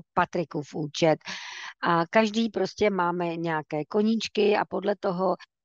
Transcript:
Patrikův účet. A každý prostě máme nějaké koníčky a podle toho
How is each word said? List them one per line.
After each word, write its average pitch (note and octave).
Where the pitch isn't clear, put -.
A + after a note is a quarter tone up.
Patrikův E3+
účet. D#3+
A E3+
každý A3
prostě G3+
máme F3
nějaké D#3
koníčky G#3
a F#3+
podle F#3+
toho F#3